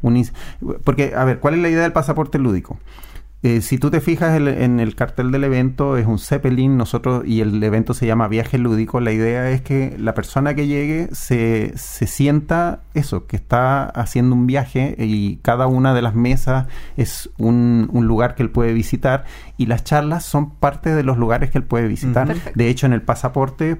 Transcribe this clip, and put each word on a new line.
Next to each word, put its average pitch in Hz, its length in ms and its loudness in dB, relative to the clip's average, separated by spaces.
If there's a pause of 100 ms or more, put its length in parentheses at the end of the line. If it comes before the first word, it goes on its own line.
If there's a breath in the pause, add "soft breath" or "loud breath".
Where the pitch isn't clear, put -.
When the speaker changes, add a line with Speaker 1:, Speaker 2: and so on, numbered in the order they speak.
Speaker 1:
un 120 160 4
ins-, 120 160 0 (500 loud breath)
porque, 139 320 0
a 127 80 0
ver, 131 160 2
¿cuál 151 160 2
es 175 60 2
la 170 80 2
idea 165 140 2
del 165 100 0
pasaporte 156 460 0
lúdico? 107 380 -2 (640 loud breath)
Eh, 117 200 2
si 131 160 -2
tú 147 120 2
te 160 120 2
fijas 165 340 2
el, 143 140 2
en 123 320 2
el 110 140 -2
cartel 127 360 -2
del 139 140 0
evento, 131 500 0
es 117 100 2
un 107 140 0
Zeppelin, 135 560 0
nosotros, 120 500 0
y 110 140 0
el 107 240 0
evento 110 300 0
se 123 120 -2
llama 113 220 2
Viaje 110 300 0
Lúdico. 113 420 0
La 117 140 0
idea 120 360 0
es 131 120 0
que 135 360 -2
la 110 160 -2
persona 143 420 -2
que 147 120 -2
llegue 147 460 -2
se, 113 640 0
se - 280 -6
sienta 147 760 0 (120)
eso, - 340 -4
que 107 100 -6
está 131 480 0
haciendo 123 500 0
un 123 100 2
viaje 131 540 -2
y 107 380 -2
cada 123 300 2
una 131 260 4
de 123 80 2
las 113 140 0
mesas 131 520 2 (300 loud breath)
es - 400 -4
un, 117 560 4
un 113 140 2
lugar 113 280 2
que 127 80 0
él 110 60 0
puede 117 240 2
visitar 127 500 0 (320 loud breath)
y 123 120 0
las 120 180 -2
charlas 151 400 0
son 147 300 -2
parte 151 380 0
de 151 100 2
los 131 140 2
lugares 117 320 2
que 135 100 2
él 127 40 -2
puede 117 240 0
visitar. 123 380 0
Speaker 2:
Ujú. 156 80 -2
Speaker 3:
Perfecto. - 260 -6
Speaker 1:
De 117 100 4
hecho, 127 180 2
en 127 60 6
el 113 100 0
pasaporte 135 760 -2